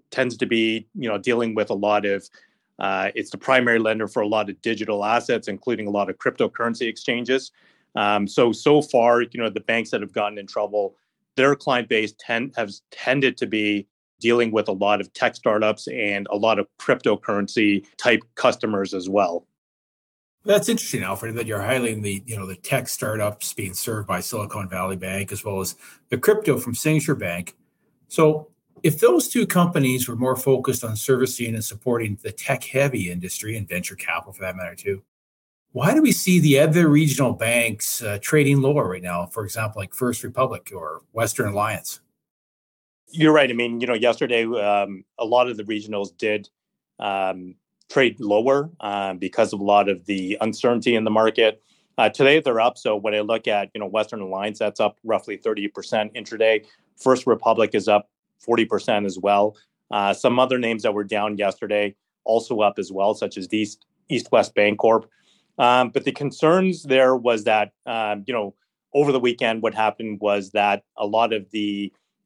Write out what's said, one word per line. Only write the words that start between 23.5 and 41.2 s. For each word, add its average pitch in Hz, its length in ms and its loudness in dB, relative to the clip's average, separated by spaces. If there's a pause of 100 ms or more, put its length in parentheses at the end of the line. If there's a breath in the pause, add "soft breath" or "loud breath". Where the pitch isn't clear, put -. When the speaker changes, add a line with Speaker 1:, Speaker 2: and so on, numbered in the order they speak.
Speaker 2:
being 98 220 -8
served 107 320 -6
by 90 140 -4
Silicon 101 480 -8
Valley 95 280 -6
Bank, 95 360 -8
as 101 120 -10
well 98 160 -4
as 92 140 -6 (340 loud breath)
the 127 100 -2
crypto 170 400 2
from 120 160 -6
Signature 151 420 0
Bank. 87 400 -8 (500)
So 156 420 2 (360)
if - 160 2
those 370 280 4
two 240 160 0
companies 139 640 2
were 117 80 -6
more 123 200 0
focused 127 480 0
on 110 100 -4
servicing 120 600 0
and 110 100 -4
supporting 110 580 -4
the 101 80 -8
tech-heavy 131 800 -4
industry 92 460 -8
and 101 120 -8
venture 90 280 -8
capital 85 360 -8
for 98 100 -16
that 92 140 -8
matter 90 200 -12
too, 98 260 -8 (680)
why 147 220 2
do 311 80 4
we 247 100 4
see 180 260 2
the 143 220 6
other 160 280 4
regional 143 440 4
banks, 117 680 -2
uh, 107 180 -6
trading 139 400 4
lower 135 280 2
right 90 140 -8
now? 87 240 -4
For 110 180 -8
example, 107 360 -6
like 98 140 -10
First 123 280 -4
Republic 113 520 -4
or 80 280 -12 (100)
Western 110 360 -2